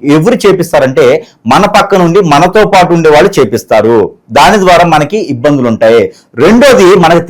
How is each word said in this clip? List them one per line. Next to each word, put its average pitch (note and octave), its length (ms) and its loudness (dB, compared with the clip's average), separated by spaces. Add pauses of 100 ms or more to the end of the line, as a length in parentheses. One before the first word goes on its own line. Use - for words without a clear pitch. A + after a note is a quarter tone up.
(160)
ఎవరు F#3+ 280 0
చేపిస్తారంటే D#3+ 600 0 (480)
మన D#3 120 2 (120)
పక్క G3 260 0
నుండి E3+ 180 0 (120)
మనతో F3+ 300 0 (100)
పాటు F#3 240 2
ఉండే D#3+ 200 0
వాళ్ళు F3 200 2
చేపిస్తారు. A2+ 600 -2 (400)
దాని F3 260 2
ద్వారా F3+ 300 2
మనకి D3+ 240 -2 (160)
ఇబ్బందులు B2+ 380 -2
ఉంటాయి. A2+ 300 0 (420)
రెండోది A3 440 2 (160)
మనకు E3+ 260 0